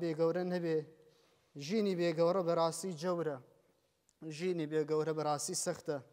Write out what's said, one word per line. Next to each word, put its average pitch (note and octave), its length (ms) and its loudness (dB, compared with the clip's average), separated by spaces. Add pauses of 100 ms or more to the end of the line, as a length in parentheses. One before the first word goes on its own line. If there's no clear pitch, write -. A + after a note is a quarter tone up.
بێگەورە E3 420 2 (100)
نەبێ. E3 260 0 (760)
ژینی F#3+ 440 0
بێگەورە F3 480 4
بەڕاستی E3 540 0
جەورە. E3 360 -2 (840)
ژینی D#3+ 500 -4
بێگەورە D#3 460 2
بەڕاستی D3+ 480 -2
سەختە. D#3+ 320 -4 (160)